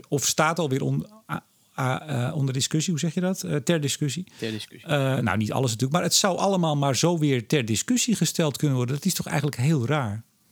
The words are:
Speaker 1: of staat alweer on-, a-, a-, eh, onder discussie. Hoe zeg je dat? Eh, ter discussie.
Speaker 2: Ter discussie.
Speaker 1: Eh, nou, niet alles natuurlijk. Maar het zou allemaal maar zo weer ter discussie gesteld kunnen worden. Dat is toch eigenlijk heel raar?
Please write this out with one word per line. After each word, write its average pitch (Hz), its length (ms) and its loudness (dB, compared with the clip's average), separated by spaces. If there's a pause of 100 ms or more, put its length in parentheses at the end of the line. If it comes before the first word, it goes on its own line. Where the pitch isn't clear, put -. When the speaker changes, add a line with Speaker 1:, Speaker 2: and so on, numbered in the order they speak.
Speaker 1:
of 139 180 0
staat 160 320 2
alweer 143 240 0
on-, 139 240 -2 (240)
a-, - 140 -6 (340)
a-, 131 500 -2
eh, 160 80 -4
onder 139 180 0
discussie. 151 380 0
Hoe 143 80 0
zeg 165 140 -2
je 185 60 0
dat? 185 220 -2
Eh, 165 140 -4
ter 160 240 2
discussie. 143 460 -2 (120)
Speaker 2:
Ter 113 120 -4
discussie. 110 400 -10
Speaker 1:
Eh, 135 280 2
nou, 107 180 2
niet 107 160 -2
alles 123 180 0
natuurlijk. 123 220 -2
Maar 175 100 2
het 175 120 0
zou 190 240 2
allemaal 180 380 2
maar 139 200 2
zo 170 220 2
weer 139 280 2
ter 143 180 2
discussie 202 520 0
gesteld 156 400 0
kunnen 139 200 2
worden. 123 180 0
Dat 147 100 -8
is 185 100 0
toch - 120 -6
eigenlijk 147 300 -2
heel 131 300 2
raar? 117 380 -2 (280)